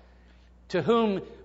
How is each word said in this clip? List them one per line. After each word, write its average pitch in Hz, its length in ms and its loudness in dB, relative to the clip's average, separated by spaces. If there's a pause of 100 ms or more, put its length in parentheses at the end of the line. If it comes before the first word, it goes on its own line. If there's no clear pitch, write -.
(680)
to - 140 -2
whom 214 400 2 (220)